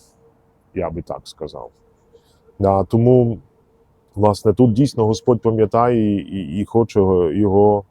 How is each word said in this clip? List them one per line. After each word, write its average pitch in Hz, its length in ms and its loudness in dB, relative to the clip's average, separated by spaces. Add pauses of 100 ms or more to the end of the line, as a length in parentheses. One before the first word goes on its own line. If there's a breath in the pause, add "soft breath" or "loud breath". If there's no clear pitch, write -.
(760)
я 85 160 -6
би 80 120 -10
так 69 220 -14
сказав. 69 460 -16 (880 soft breath)
Да, 98 260 0
тому, 120 540 2 (760)
власне, 104 380 0
тут 120 200 2
дійсно 117 340 0
Господь 113 360 0
пам'ятає 110 720 0
і, - 0 -
і, 92 440 -8
і 101 40 -6
хоче 117 340 -2
його, 92 320 2
його, 101 600 2